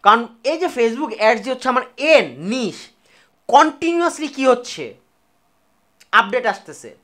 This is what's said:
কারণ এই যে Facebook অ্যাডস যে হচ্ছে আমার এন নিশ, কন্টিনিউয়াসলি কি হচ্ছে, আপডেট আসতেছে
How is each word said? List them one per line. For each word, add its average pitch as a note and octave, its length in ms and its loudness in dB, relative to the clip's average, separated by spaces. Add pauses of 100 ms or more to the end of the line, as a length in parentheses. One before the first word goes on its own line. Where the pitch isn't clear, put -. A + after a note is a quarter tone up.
কারণ A3+ 180 6 (300)
এই D#4+ 100 -2
যে F4+ 60 -2 (100)
Facebook A#3 420 -2
অ্যাডস A3 260 2
যে C4 80 -6
হচ্ছে B3+ 200 -6
আমার A#3+ 120 0 (280)
এন C#4 120 4 (260)
নিশ, A#3 260 -6 (760)
কন্টিনিউয়াসলি D#4 840 0
কি C4+ 140 -4
হচ্ছে, B3 320 -4 (1400)
আপডেট A3 340 -4
আসতেছে - 360 -16 (140)